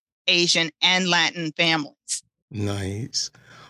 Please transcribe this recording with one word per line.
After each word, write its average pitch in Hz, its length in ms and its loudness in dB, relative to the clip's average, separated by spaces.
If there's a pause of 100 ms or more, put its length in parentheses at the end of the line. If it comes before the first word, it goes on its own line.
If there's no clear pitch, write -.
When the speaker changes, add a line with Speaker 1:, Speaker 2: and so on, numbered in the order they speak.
(280)
Speaker 1:
Asian, 175 420 2 (100)
and 185 280 2
Latin 170 440 0
families. 160 680 -2 (280)
Speaker 2:
Nice. 101 800 -6 (400)